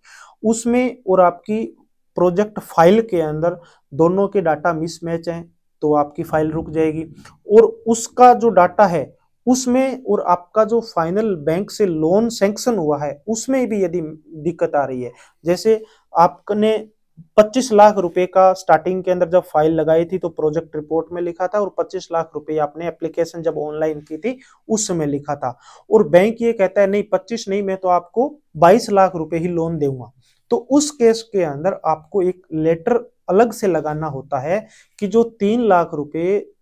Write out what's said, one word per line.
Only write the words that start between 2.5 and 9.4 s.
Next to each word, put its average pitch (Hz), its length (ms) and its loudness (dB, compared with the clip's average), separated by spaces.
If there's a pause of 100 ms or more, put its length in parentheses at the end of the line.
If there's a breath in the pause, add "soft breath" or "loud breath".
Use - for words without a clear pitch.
फाइल 185 420 4
के 185 200 -4
अंदर 156 380 -4 (340 soft breath)
दोनों 180 340 2
के 202 140 -2
डेटा 160 320 -2
मिसमैच 165 560 -8
हैं 170 140 -10 (380)
तो 151 120 0
आपकी 147 300 -2
फाइल 156 280 -2
रुक 160 180 -8
जाएगी, 160 340 -4 (480 loud breath)
और 220 120 8 (240)
उसका 240 460 4
जो 226 160 0
डेटा 180 360 4
है 170 180 0 (440)